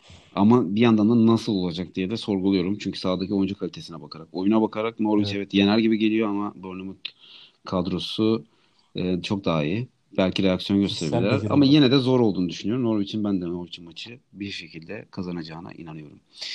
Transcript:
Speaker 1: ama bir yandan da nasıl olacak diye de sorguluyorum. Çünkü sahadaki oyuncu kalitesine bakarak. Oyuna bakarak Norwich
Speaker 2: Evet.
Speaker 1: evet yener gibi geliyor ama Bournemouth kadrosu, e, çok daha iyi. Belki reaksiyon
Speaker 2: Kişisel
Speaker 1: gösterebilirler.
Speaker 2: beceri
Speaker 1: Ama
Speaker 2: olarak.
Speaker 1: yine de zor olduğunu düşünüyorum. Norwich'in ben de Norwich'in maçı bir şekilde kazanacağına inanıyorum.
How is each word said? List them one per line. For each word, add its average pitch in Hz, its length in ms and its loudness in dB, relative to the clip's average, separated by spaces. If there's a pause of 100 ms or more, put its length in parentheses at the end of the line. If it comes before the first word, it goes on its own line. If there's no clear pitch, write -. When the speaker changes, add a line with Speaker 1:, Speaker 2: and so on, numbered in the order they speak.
(360)
Speaker 1:
ama 104 380 6
bir 107 60 2
yandan 110 300 6
da 117 220 6
nasıl 113 200 0
olacak 90 420 -4
diye 92 160 -2
de 113 60 -4
sorguluyorum. 98 640 0
Çünkü 98 200 -8
sahadaki 92 360 -4
oyuncu 98 240 0
kalitesine 82 420 -10
bakarak. 78 320 -18
Oyuna 104 300 2
bakarak 110 380 -4
Norwich 104 280 2
Speaker 2:
Evet. 101 80 -6
Speaker 1:
evet 98 180 -8
yener 101 240 4
gibi 110 200 2
geliyor 110 300 2
ama 101 280 -4
Bournemouth 92 420 -12 (680)
kadrosu, 92 800 -2 (500)
e, 92 280 -2
çok 98 220 -4
daha 80 200 2
iyi. 107 240 -2 (280)
Belki 95 260 0
reaksiyon 95 400 2
Speaker 2:
Kişisel - 260 -2
Speaker 1:
gösterebilirler. 104 280 0
Speaker 2:
beceri 104 160 -2
Speaker 1:
Ama 143 120 6
Speaker 2:
olarak. 135 100 6
Speaker 1:
yine 143 160 6
de 139 80 4
zor 127 220 2
olduğunu 92 280 2
düşünüyorum. 113 360 -4
Norwich'in 107 400 -2
ben 98 180 0
de - 40 -6
Norwich'in 87 380 -10
maçı 85 340 -18 (140)
bir 98 180 -10
şekilde 85 600 -14
kazanacağına 87 640 -10
inanıyorum. 80 480 -16 (340)